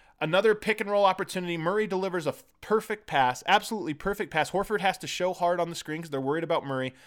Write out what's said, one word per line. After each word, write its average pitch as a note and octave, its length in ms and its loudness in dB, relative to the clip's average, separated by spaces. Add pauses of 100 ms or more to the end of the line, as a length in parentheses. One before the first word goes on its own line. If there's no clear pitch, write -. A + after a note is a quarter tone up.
(220)
Another G3 340 4
pick G#3+ 260 0
and G3+ 100 -4
roll G3+ 140 4
opportunity. F#3 520 0
Murray F#3+ 300 0
delivers F#3 400 -2
a C#3 40 2
f-, - 140 -10 (160)
perfect G#3+ 460 -2
pass, B2+ 400 2
absolutely G3 460 2
perfect G3 380 -4
pass. D3+ 220 0
Horford G3 280 -2
has F#3 180 2
to - 80 -10
show F3+ 280 -2
hard F3 260 0
on E3+ 100 0
the E3 40 -10
screen D#3 260 -8
'cause D#3+ 100 -12
they're C#3 100 -2
worried D3+ 240 -2
about D#3 200 0
Murray. C3 300 -4 (120)